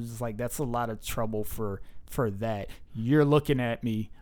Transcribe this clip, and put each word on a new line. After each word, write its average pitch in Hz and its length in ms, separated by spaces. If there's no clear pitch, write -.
was 117 100
just 117 120
like, 113 160
that's 120 220
a 156 40
lot 120 280
of 107 120
trouble 110 400
for, 101 380
for 123 220
that. 101 380
You're 135 320
looking 143 340
at 120 240
me 110 260